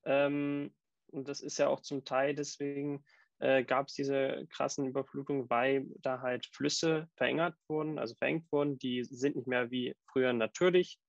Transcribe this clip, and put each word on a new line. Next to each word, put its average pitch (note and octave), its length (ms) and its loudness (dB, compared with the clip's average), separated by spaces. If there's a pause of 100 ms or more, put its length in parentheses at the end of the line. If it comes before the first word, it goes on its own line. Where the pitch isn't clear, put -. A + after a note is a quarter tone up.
Ähm, C#3+ 680 0 (380)
und C3+ 160 -8
das C#3+ 120 -6
ist - 180 -8
ja C#3+ 100 4
auch C#3 140 0
zum C3+ 220 -6
Teil C#3 300 0
deswegen, C#3+ 680 -4 (360)
äh, C3+ 240 4
gab's C3+ 300 0
diese C#3 540 0
krassen C3+ 380 -2
Überflutungen, C3+ 640 -4
weil C3+ 360 2 (140)
da C3 220 -2
halt B2 240 -2
Flüsse D#3 720 0
verengert D3 400 2 (120)
wurden, D#3 300 -2
also A#2 160 -4
verengt D#3 360 -2
wurden. C#3+ 280 2
Die B2 260 -2
sind C3 320 0
nicht B2 120 -4
mehr B2 220 0
wie B2 240 -2 (120)
früher B2+ 260 2
natürlich F3 680 2 (100)